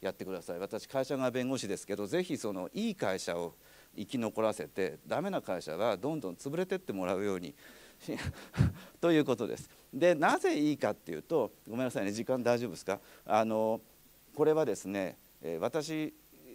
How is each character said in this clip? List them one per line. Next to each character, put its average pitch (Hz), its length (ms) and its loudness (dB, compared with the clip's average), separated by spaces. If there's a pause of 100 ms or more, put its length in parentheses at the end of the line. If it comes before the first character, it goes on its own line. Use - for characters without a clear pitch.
や 95 100 -4
っ - 40 -6
て 92 100 -10
く 95 80 -6
だ 85 80 -6
さ 87 140 -8
い。 87 40 -6
私、 98 280 -6
会 135 180 -2
社 147 100 -2
側 131 160 0
弁 127 160 -2
護 131 100 0
士 110 100 -6
で 95 100 -2
す - 80 -14
け 101 100 -4
ど、 101 120 -2
ぜ 170 160 0
ひ 180 120 -4
そ 113 160 -4
の 92 220 -6
い 226 160 -2
い 202 60 -4
会 95 240 0
社 87 180 -4
を 87 160 -4 (420)
生 101 120 -6
き 135 100 -4
残 110 240 0
ら 107 120 4
せ 78 140 -8
て、 82 300 -2 (100)
ダ 113 140 0
メ 196 80 -4
な 170 120 -2
会 90 200 -4
社 78 160 -6
は 104 200 2
ど 139 180 -4
ん 151 40 -4
ど 95 120 -6
ん 85 40 -10
潰 139 200 -6
れ 185 100 0
て 185 100 -2
っ 180 40 -2
て - 140 -6
も 95 120 -2
ら 92 100 2
う 98 80 0
よ 101 120 0
う 90 40 -2
に 85 140 -8 (720)
<laughs> - 760 -2
と 170 140 6
い 156 60 8
う 143 40 8
こ 127 120 2
と 113 120 0
で 58 80 -4
す。 - 140 -12 (240)
で、 165 220 6
な 202 240 4
ぜ 370 200 2
い 151 140 4
い - 40 -2
か 107 140 2
っ 107 40 -4
て - 160 -12
い 78 60 -4
う - 40 -8
と、 131 300 0 (180)
ご 110 60 -6
め 127 80 -2
ん - 20 0
な 120 60 -2
さ 127 100 -2
い 98 40 0
ね、 104 60 0
時 110 140 -4
間 131 160 0
大 120 160 4
丈 120 100 -4
夫 92 40 -8
で 78 60 -10
す - 80 -14
か？ 98 140 -2 (240)
あ 110 220 4
の、 110 340 2 (560)
こ 147 100 4
れ 156 80 8
は 156 120 4
で 101 100 2
す - 100 -8
ね、 95 300 -2 (280)
え 80 140 -4
ー、 - 20 -6
私、 156 520 -2 (440)